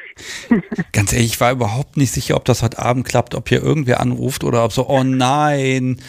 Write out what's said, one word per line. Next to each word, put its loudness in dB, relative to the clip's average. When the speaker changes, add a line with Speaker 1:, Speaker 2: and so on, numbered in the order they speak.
Speaker 1:
<laughs> 0
Speaker 2:
Ganz 0
ehrlich, 2
ich -4
war 4
überhaupt -2
nicht 2
sicher, -2
ob 0
das 2
heute -2
Abend 0
klappt, -2
ob -6
hier 2
irgendwer 0
anruft -2
oder 2
ob -2
so, -2
„Oh 2
nein, 0